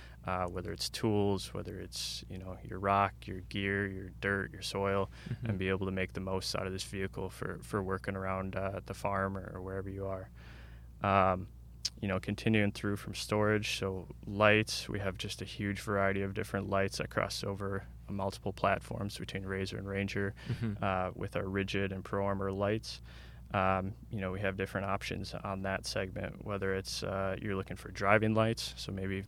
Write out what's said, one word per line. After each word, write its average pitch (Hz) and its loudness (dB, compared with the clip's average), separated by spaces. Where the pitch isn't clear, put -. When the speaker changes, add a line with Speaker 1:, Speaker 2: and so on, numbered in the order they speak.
Speaker 1:
uh, 92 2
whether 92 -4
it's - -2
tools, 101 2
whether 95 -6
it's, - -6
you 95 -8
know, 92 -8
your 92 -6
rock, 98 6
your 92 -6
gear, 98 0
your 95 -6
dirt, 98 2
your 95 -10
soil, 98 2
Speaker 2:
Mm-hmm. 120 -4
Speaker 1:
and 101 2
be 95 0
able 95 2
to 95 0
make 92 0
the 98 -4
most 95 -2
out 95 0
of 92 -2
this 95 -4
vehicle 95 -4
for, - -6
for 101 -2
working 98 -2
around, 95 -2
uh, 98 -2
the - -6
farm 98 0
or, 92 -8
or 92 -8
wherever 95 -4
you 98 -6
are. 95 -4
Um, 95 6
you 101 0
know, 95 4
continuing 104 4
through 101 0
from - -6
storage, 107 2
so 95 -2
lights, 107 6
we 110 -2
have 98 -2
just - -6
a - -6
huge 101 -2
variety 98 2
of 98 -2
different 98 -2
lights 98 2
that - -2
cross - 0
over 98 -2
multiple 98 -2
platforms 101 0
between 98 -6
razor 95 -2
and 98 -6
Ranger, 98 0
Speaker 2:
Mm-hmm. 113 -2
Speaker 1:
uh, 92 2
with - -4
our 98 0
rigid 98 0
and 95 -6
Pro 98 0
Armor 98 0
lights. 101 0
Um, 95 4
you 107 -2
know, 92 0
we 95 -2
have 95 2
different 95 -2
options 98 -2
on 98 -4
that 95 0
segment, - -4
whether 98 0
it's, - -4
uh, 95 0
you're 101 0
looking 95 -2
for - -10
driving 107 8
lights, 110 4
so - -6
maybe 95 -2